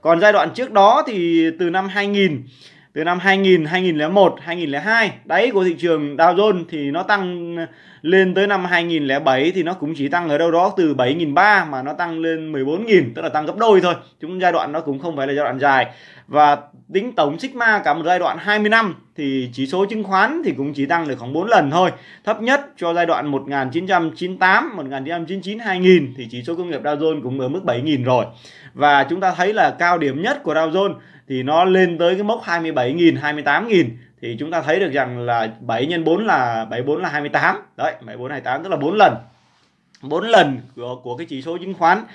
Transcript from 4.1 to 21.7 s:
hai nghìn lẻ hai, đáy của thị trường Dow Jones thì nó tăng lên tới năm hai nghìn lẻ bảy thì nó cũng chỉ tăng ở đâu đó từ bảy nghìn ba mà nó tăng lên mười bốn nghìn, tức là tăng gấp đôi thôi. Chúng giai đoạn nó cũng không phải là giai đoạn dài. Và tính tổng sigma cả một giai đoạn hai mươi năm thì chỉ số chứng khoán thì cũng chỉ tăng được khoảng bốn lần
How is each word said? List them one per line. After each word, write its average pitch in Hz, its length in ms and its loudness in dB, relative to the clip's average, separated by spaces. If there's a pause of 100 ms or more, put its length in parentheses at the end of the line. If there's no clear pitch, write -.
hai 170 140 -8
nghìn 165 140 -4
lẻ 143 100 -4
hai, 214 320 0 (140)
đáy 220 260 2
của 190 120 2
thị 175 160 0
trường 147 380 0
Dow 170 180 6
Jones 196 340 2
thì 143 220 -4
nó 170 120 -4
tăng 180 520 -2 (500)
lên 185 280 4
tới 196 140 2
năm 190 180 -2
hai 170 180 0
nghìn 160 240 -2
lẻ 139 120 0
bảy 143 320 2
thì 180 120 -2
nó 175 100 -4
cũng 160 240 -6
chỉ 139 100 -4
tăng 170 220 -2
ở 147 80 0
đâu 165 140 2
đó 180 260 2
từ 160 160 2
bảy 127 200 0
nghìn 156 200 -2
ba 190 320 4
mà 135 160 -8
nó 143 120 -8
tăng 165 260 -6
lên 160 320 -4
mười 135 140 -4
bốn 175 200 -4
nghìn, 165 280 2
tức - 80 -10
là 156 80 -4
tăng 151 160 -2
gấp 180 120 -6
đôi 214 240 6
thôi. 175 140 0 (260)
Chúng 180 200 -8
giai 180 100 4
đoạn 156 200 -2
nó 160 100 -4
cũng 139 180 -6
không 165 180 -6
phải 135 100 -2
là 139 60 -2
giai 143 100 0
đoạn 127 160 -4
dài. 135 280 4 (400)
Và 147 300 4 (360)
tính 226 180 -2
tổng 160 280 -2
sigma 233 400 0
cả 185 140 0
một 165 120 -4
giai 180 140 2
đoạn 165 200 -2
hai 208 200 0
mươi 208 100 2
năm 214 260 2 (200)
thì 135 380 -4
chỉ 135 140 -4
số 185 180 -2
chứng 220 180 -6
khoán 208 420 0
thì 185 120 0
cũng 139 160 -6
chỉ 139 120 -2
tăng 165 220 0
được 131 120 -6
khoảng 120 140 -10
bốn 175 140 -2
lần 170 240 4